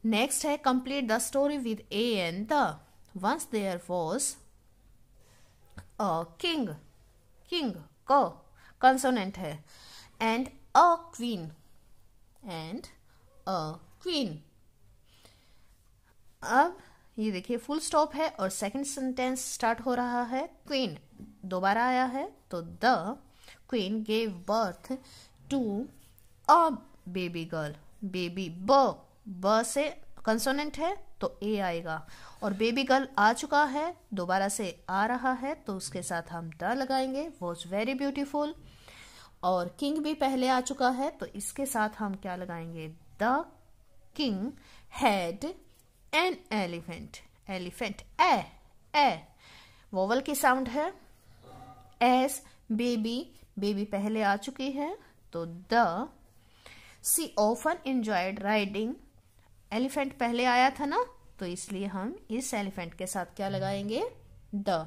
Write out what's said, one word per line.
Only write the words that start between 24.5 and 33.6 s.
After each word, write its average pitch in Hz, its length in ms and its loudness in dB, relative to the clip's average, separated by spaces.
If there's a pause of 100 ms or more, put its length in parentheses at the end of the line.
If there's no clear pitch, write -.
birth 214 420 -2 (600)
to 233 320 0 (680)
a 330 200 10 (420)
baby 175 380 -4
girl। 151 220 -4 (320)
बेबी 180 460 -4
ब, 208 520 4 (260)
ब 196 340 2
से 285 280 0 (340)
कॉन्सोनेंट 269 540 0
है 359 280 -2 (140)
तो 185 220 -4
ए 208 160 0
आएगा, 170 500 -4 (340)
और 202 100 0
बेबी 226 320 2
गर्ल 262 240 4 (100)
आ 214 140 8
चुका 294 320 4